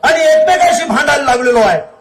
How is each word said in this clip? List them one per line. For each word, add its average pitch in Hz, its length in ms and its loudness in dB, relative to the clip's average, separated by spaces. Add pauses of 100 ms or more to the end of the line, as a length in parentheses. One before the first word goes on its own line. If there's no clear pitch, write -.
आणि - 220 0
एकमेकाशी 359 600 2
भांडायला 285 380 -2
लागलेलो 247 380 0
आहे. 180 200 0 (200)